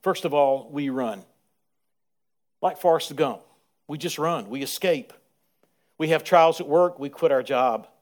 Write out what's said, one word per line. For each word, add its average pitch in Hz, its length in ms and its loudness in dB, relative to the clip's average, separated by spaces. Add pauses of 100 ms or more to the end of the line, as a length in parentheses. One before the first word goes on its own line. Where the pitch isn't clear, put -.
First - 220 -2
of 147 80 -2
all, 135 400 2
we 143 160 -4
run. 117 360 -4 (1400)
Like 185 160 -2
Forrest 160 360 0
Gump, 131 280 -4 (440)
we 151 100 -10
just 160 220 -8
run. 147 320 -4
We 135 120 -8
escape. 147 520 -4 (840)
We 156 120 -2
have 156 140 2
trials 165 380 4
at 160 80 -10
work, 175 300 2
we 139 100 -8
quit 160 240 0
our 131 100 2
job. 123 460 -2 (140)